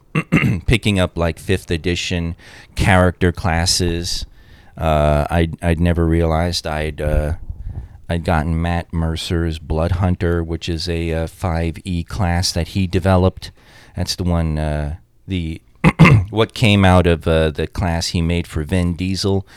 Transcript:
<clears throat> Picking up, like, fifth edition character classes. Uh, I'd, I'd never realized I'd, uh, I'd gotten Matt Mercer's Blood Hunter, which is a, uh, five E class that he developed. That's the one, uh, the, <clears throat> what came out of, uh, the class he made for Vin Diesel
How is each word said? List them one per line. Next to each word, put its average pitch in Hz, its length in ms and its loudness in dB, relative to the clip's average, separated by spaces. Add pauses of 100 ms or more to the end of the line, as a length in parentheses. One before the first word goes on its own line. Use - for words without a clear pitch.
(140)
<clears throat> 117 540 0
Picking 104 320 2
up, 90 180 0
like, 85 220 -2
fifth - 320 -2
edition 85 640 -4 (400)
character 90 560 4
classes. 85 920 -2 (520)
Uh, 76 520 2
I'd, 85 340 0
I'd 85 160 0
never 85 260 2
realized 82 600 0
I'd, 78 340 -6
uh, 76 320 0 (760)
I'd 85 140 -4
gotten 82 380 0
Matt 85 320 -4
Mercer's 82 680 -2
Blood 80 340 -2
Hunter, 87 500 0
which 82 260 -8
is 82 180 -6
a, 82 260 -2
uh, 80 140 -4
five 82 560 -4
E 87 200 -4
class 85 480 -2
that 85 180 -4
he 98 160 -2
developed. 92 680 0 (440)
That's 87 200 -6
the 92 80 -6
one, 82 360 0
uh, 76 380 -4 (300)
the, 85 340 -6 (220)
<clears throat> 131 460 6
what 110 240 0
came 101 320 4
out 90 220 6
of, 82 200 0
uh, 80 220 2
the 78 180 -4
class 82 420 -2
he 87 120 -2
made 85 240 0
for - 180 -6
Vin 87 320 0
Diesel 95 600 -2